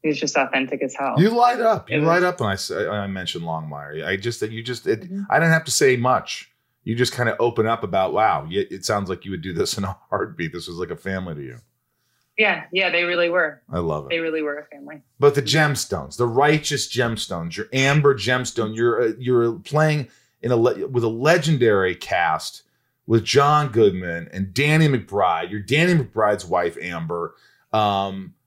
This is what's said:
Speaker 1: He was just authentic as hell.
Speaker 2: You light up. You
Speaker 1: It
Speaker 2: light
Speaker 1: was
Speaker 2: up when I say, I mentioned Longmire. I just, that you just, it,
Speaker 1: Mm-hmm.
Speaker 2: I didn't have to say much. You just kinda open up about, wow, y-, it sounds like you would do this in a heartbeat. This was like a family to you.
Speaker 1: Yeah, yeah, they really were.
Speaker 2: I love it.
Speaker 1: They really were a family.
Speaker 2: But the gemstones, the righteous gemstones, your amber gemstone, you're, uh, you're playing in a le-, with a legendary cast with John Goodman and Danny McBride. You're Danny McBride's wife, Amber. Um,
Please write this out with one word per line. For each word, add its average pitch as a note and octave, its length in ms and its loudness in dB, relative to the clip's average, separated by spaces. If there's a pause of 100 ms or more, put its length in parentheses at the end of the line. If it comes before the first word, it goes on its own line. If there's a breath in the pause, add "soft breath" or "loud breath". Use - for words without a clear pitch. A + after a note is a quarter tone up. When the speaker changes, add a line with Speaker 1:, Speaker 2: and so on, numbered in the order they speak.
Speaker 1:
He D#3 60 0
was D3 100 0
just - 180 -2
authentic C3+ 460 -2
as C3+ 120 -4
hell. C3+ 240 -4
Speaker 2:
You F#3 120 6
light A#3+ 300 4
up. A3+ 300 0
You D#3+ 80 -2
Speaker 1:
It D3 40 2
Speaker 2:
light E3+ 200 4
Speaker 1:
was - 20 2
Speaker 2:
up F3+ 160 -2
when A2+ 80 0
I G2 60 0
say, F2+ 340 -4
I G2+ 180 -4
mentioned F2+ 380 -6
Longmire. D2+ 600 -8
I F#2+ 120 -2
just, A2+ 240 -6
that A2+ 100 -4
you A2+ 120 -10
just, A#2+ 240 -8
it, A2+ 160 0
Speaker 1:
Mm-hmm. F#3 280 -8
Speaker 2:
I C3+ 80 4
didn't E3 140 4
have D#3+ 120 2
to C3 60 -8
say C3 260 4
much. A#2+ 540 -2 (340)
You A2+ 120 -2
just A#2+ 180 0
kinda A#2+ 240 0
open A#2 280 2
up A2+ 180 0
about, F#2+ 300 0
wow, F#2 300 2
y-, F2+ 260 -4
it F#2 160 -12
sounds G2+ 240 -2
like F2+ 160 -8
you G2 40 -10
would F2 120 -8
do F#2 100 -8
this E2+ 240 -2
in G2 80 -4
a F#2+ 120 -6 (120)
heartbeat. F2+ 460 -4
This F2 140 -10
was E2+ 100 -12
like F2 120 -8
a E2 60 -8
family F#2 380 -8
to D2 80 -10
you. B1+ 140 -14 (840)
Speaker 1:
Yeah, F#3 340 0
yeah, F#3 180 0
they F3 140 0
really F3 240 0
were. E3+ 320 -2 (100)
Speaker 2:
I F2 100 -4
love D3+ 260 -4
it. - 40 -10
Speaker 1:
They E3+ 100 -2
really D#3+ 200 -4
were D3 180 -6
a D3+ 60 -16
family. D3 380 -20 (160)
Speaker 2:
But C#3+ 160 6
the C#3+ 80 0
gemstones, A#2 760 -2
the A#2+ 100 2
righteous C#3+ 640 2
gemstones, G2+ 680 -4
your - 140 -8
amber C#3 440 4
gemstone, A#2 600 -2
you're, A#2 280 2
uh, A2+ 160 2
you're A#2+ 400 2
playing D3+ 500 0 (320 soft breath)
in B2+ 100 -2
a B2 60 4
le-, A2+ 320 2
with B2 160 -2
a A#2 40 0
legendary A#2 840 2
cast E2+ 680 -2 (440)
with A2+ 180 2
John D3 440 4
Goodman F#2 640 2
and F#2+ 220 -6
Danny D3+ 340 4
McBride. F#2 640 0
You're G#2 100 -6
Danny D3 320 2
McBride's G#2+ 540 0
wife, F2 340 0
Amber. E2+ 540 -6 (400 soft breath)
Um, G2 580 0 (140)